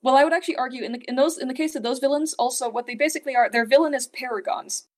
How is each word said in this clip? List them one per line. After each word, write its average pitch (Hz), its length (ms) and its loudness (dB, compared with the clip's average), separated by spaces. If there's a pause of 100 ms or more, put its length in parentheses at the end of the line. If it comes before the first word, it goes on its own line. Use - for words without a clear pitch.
well, 262 120 4
I 277 80 8
would 320 100 2
actually 339 240 -2
argue 254 260 -6
in 226 80 -8
the, 247 160 -10
in 247 80 -6
those, 302 240 2
in 262 80 -8
the 254 80 -8
case 311 200 -4
of 269 80 -6
those 247 160 -4
villains, 294 360 -2
also 247 340 2
what 240 160 -4
they 247 80 -8
basically 285 420 0
are, 240 140 4
they're 233 160 0
villainous 277 420 4
paragons - 800 -6 (100)